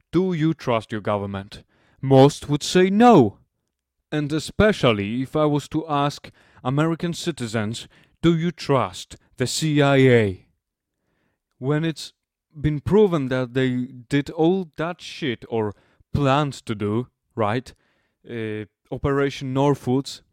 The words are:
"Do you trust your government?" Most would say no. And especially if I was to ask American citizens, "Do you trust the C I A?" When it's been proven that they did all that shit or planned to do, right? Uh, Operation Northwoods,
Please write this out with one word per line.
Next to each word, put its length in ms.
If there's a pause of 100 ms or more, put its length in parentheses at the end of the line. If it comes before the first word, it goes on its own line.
(120)
"Do 220
you 200
trust 380
your 100
government?" 640 (380)
Most 480
would 140
say 260
no. 480 (720)
And 220
especially 880
if 140
I 100
was 240
to 180
ask 420 (320)
American 520
citizens, 760 (340)
"Do 160
you 140
trust 640 (220)
the 100
C 340
I 160
A?" 500 (1080)
When 280
it's 260 (480)
been 220
proven 480
that 240
they 320 (240)
did 200
all 460
that 260
shit 460
or 260 (400)
planned 400 (120)
to 100
do, 320 (260)
right? 400 (560)
Uh, 360 (260)
Operation 640
Northwoods, 680 (120)